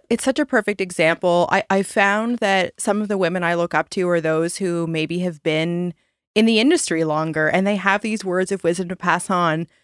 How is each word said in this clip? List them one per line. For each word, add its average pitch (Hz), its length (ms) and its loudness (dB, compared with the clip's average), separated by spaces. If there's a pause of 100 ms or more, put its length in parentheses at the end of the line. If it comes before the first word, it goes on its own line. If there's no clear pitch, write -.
it's 233 140 0
such 262 140 0
a 302 80 0
perfect 208 360 -2
example. 175 680 2
I, 190 180 2
I 196 140 2
found 214 560 0
that 190 400 0
some 208 220 -2
of 214 60 -4
the 202 100 -2
women 180 260 0
I 170 120 0
look 170 180 -2
up 160 180 0
to 180 180 -2
are 170 120 2
those 160 360 0
who 175 300 -2
maybe 160 320 -4
have 175 240 -4
been 170 500 -2 (420)
in 226 100 4
the 226 140 4
industry 233 440 2
longer 156 440 0
and 190 180 2
they 202 120 0
have 196 240 0
these 214 240 -6
words 185 260 0
of 190 120 -6
wisdom 175 260 -2
to 180 60 -8
pass 175 340 -2
on, 170 380 0 (160)